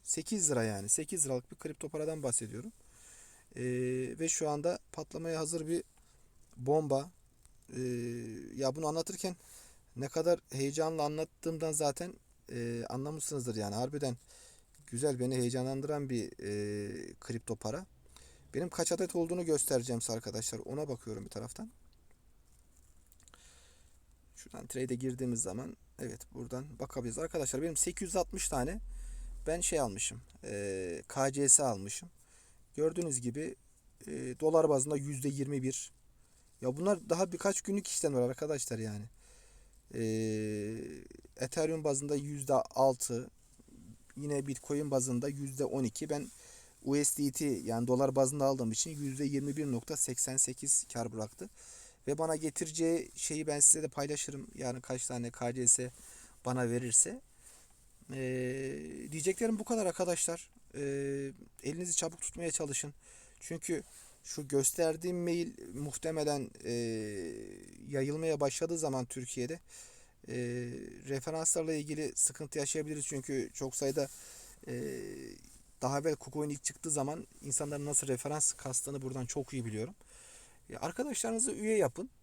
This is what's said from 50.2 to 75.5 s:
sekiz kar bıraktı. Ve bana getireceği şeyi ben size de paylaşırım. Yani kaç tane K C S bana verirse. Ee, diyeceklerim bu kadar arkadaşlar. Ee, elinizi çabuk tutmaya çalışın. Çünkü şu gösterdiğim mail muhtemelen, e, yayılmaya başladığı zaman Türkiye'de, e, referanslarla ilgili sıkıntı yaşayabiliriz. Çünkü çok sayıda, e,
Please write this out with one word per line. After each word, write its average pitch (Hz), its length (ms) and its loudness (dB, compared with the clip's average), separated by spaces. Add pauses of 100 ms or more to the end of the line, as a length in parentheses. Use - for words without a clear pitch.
sekiz - 560 2
kar 117 200 -2
bıraktı. 110 360 -6 (580)
Ve 147 120 0
bana 160 180 2
getireceği 160 800 0
şeyi 156 300 -2
ben 147 140 0
size 156 220 8
de 151 60 -2
paylaşırım. 143 680 -4
Yani 127 260 -2
kaç 127 260 -4
tane 120 240 -2
K 123 240 -2
C 123 140 4
S 123 220 4 (540)
bana 123 260 2
verirse. 123 500 4 (920)
Ee, 135 960 -4
diyeceklerim 190 480 0
bu 214 60 -4
kadar 220 220 2
arkadaşlar. 170 640 0 (240)
Ee, 139 580 -2 (300)
elinizi 170 340 -2
çabuk 165 240 -2
tutmaya 170 300 -4
çalışın. 147 440 -4 (460)
Çünkü - 420 -4 (420)
şu 143 240 -8
gösterdiğim 160 720 4
mail 170 300 2 (220)
muhtemelen, 147 760 0 (140)
e, 117 80 -2 (1160)
yayılmaya 143 520 2
başladığı 165 380 2
zaman 135 260 2
Türkiye'de, 127 560 -4 (680)
e, 123 80 -4 (720)
referanslarla 160 680 2
ilgili 147 400 -2
sıkıntı - 440 0
yaşayabiliriz. 147 480 -2
Çünkü 135 480 -2
çok 135 220 -4
sayıda, 139 320 2 (580)
e, 95 340 -4 (840)